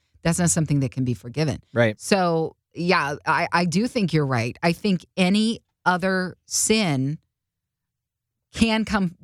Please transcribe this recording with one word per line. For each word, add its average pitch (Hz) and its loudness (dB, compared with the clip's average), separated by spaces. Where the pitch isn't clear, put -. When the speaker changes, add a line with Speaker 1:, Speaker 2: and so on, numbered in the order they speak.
Speaker 1:
that's 165 0
not 175 2
something 147 0
that 127 -2
can 131 -4
be 123 0
forgiven. 120 -4
Speaker 2:
Right. 113 2
Speaker 1:
So, 170 0
yeah, 160 0
I, 156 0
I 175 2
do 185 0
think 202 -2
you're 151 2
right. 123 -2
I 170 2
think 185 -2
any 208 0
other 185 0
sin 156 0
can 220 0
come 190 -2